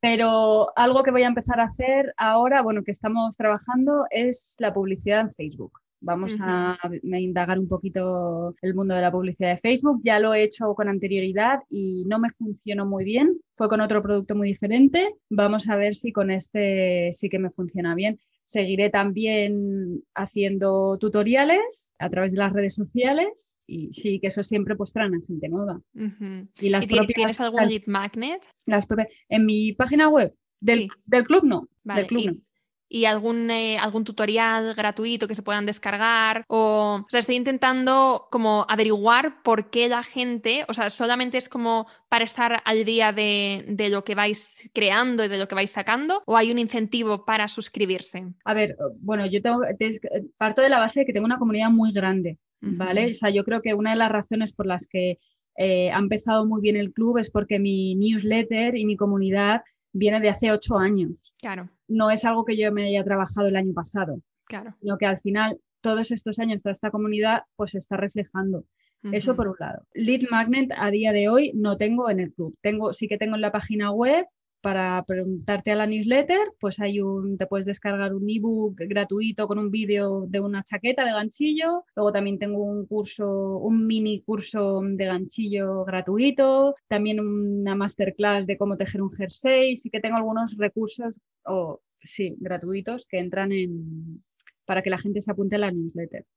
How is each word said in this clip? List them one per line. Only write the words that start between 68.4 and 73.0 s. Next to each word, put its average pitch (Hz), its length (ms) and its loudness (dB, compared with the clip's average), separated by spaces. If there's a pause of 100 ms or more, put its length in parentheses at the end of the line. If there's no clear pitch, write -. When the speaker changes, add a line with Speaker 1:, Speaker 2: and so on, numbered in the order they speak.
Speaker 1:
Eso 208 200 -2
Speaker 2:
Ujú. 247 60 0
Speaker 1:
por 208 100 0
un 185 100 -6
lado. - 240 -10 (120)
Lead 247 360 0
magnet 240 460 2
a 202 140 0
día 214 220 2
de 208 180 4
hoy 269 240 4
no 208 240 0
tengo 226 320 0
en 190 100 0
el 175 140 -4
club. 160 260 -8
Tengo, 208 320 -2
sí 202 160 -6